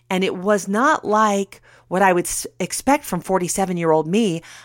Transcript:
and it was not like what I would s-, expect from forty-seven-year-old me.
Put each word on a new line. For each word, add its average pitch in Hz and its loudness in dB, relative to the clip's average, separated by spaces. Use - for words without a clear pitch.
and 190 0
it 180 -2
was 190 0
not 233 0
like 208 0
what 180 -2
I 190 6
would 175 2
s-, - -6
expect 277 -2
from 180 -4
forty-seven-year-old 175 0
me. 185 0